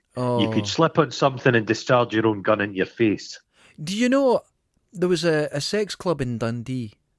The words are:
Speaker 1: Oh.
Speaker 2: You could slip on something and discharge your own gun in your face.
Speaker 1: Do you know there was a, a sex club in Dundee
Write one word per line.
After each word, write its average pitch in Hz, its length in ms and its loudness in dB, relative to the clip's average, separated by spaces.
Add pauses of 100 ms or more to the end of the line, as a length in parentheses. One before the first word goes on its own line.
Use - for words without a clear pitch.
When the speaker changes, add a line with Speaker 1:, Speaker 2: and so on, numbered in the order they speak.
(160)
Speaker 1:
Oh. 123 240 -2
Speaker 2:
You 110 100 2
could 110 160 -2
slip 160 320 2
on 135 140 2
something 131 420 2
and 113 120 2
discharge 120 480 2
your 110 120 2
own 104 160 0
gun 104 180 2
in 101 140 -4
your 92 120 0
face. - 520 -2 (440)
Speaker 1:
Do 180 140 -6
you 247 120 2
know 262 320 2 (520)
there 180 160 -2
was 170 160 0
a, 151 280 2
a 147 80 -4
sex 208 340 -4
club 160 260 -4
in 123 160 -4
Dundee 117 580 -6 (240)